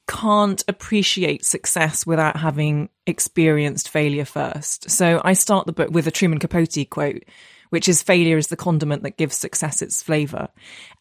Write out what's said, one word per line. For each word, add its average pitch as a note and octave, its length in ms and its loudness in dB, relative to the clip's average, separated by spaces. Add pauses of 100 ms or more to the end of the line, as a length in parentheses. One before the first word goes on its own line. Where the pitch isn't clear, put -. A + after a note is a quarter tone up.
can't G#3 600 2
appreciate F#3 800 0
success - 600 -2
without D#3+ 320 2
having D3+ 520 0 (180)
experienced D#3 840 0
failure D3 360 -2
first. - 640 -6
So E3+ 340 2
I F#3 100 4
start F#3+ 320 2
the E3+ 80 -4
book D#3+ 180 0
with D#3+ 160 0
a D#3+ 40 -2
Truman D#3+ 280 0
Capote D#3+ 500 -2
quote, - 340 -4 (460)
which E3+ 180 -2
is, F3 160 4
"Failure E3+ 340 4
is D3+ 100 0
the E3+ 100 -8
condiment D3+ 460 0
that C#3 140 -8
gives D#3 200 -2
success - 440 -4
its - 220 -6
flavour." D3+ 460 -2 (520)